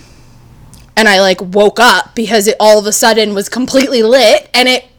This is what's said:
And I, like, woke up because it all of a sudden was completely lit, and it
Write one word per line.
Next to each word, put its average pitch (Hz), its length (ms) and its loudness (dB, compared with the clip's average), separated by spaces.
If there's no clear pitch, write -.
And 220 140 0
I, 190 120 2
like, 190 200 0
woke 202 380 0
up 220 360 0
because 214 320 -2
it 220 120 -2
all 214 200 4
of 202 60 -6
a 208 80 -4
sudden 220 400 -2
was 196 160 -8
completely 262 540 -2
lit, 240 500 2
and 254 160 0
it 254 160 -4